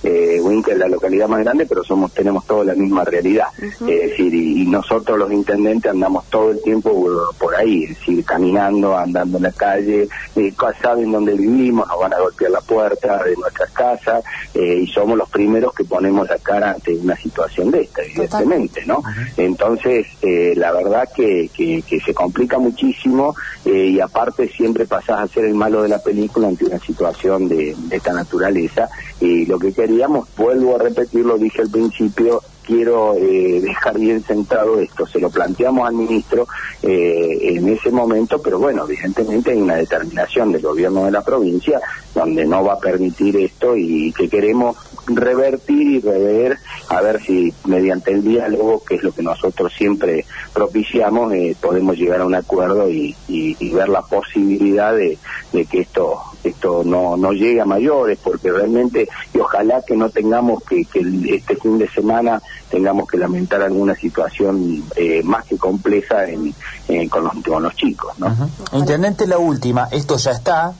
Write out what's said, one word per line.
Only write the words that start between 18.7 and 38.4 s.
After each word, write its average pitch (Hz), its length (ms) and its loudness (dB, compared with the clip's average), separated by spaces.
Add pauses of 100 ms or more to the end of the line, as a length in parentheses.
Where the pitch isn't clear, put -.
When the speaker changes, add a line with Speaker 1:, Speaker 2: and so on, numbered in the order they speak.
Speaker 1:
¿no? - 140 0
Speaker 3:
Ujú. 113 100 -10 (260)
Speaker 1:
Entonces, 110 720 0 (160)
eh, 87 340 2
la 85 160 0
verdad 101 420 0
que, 92 400 0
que, 82 320 -2
que 80 140 -4
se 78 140 -4
complica 90 320 -2 (120)
muchísimo, 131 760 0 (300)
eh, 95 240 2
y 95 120 4
aparte 113 480 -2
siempre 113 380 0
pasás 104 320 -2
a 104 80 -2
ser 110 200 0
el 107 80 2
malo 107 280 2
de 104 60 0
la 104 100 0
película 107 480 0
ante 90 180 0
una 87 140 -2
situación 92 680 -2
de, 78 280 0
de 82 200 -8
esta 87 160 -4
naturaleza. 87 760 -2 (300)
Y 85 280 2
lo 92 120 0
que 95 140 0
queríamos, 117 640 0
vuelvo 127 400 2
a - 20 0
repetir, 117 480 0
lo 113 120 2
dije 110 240 0
al 107 80 -2
principio, 113 680 0 (240)
quiero, 113 520 2
eh, 92 440 2
dejar 104 380 -2
bien 110 260 2
sentado 107 540 0
esto. 92 300 -4
Se - 100 -4
lo 90 120 0
planteamos 120 580 0
al 117 60 -2
ministro, 113 520 0 (360)
eh, 85 720 0
en 87 120 0
ese 110 220 0
momento, 117 500 2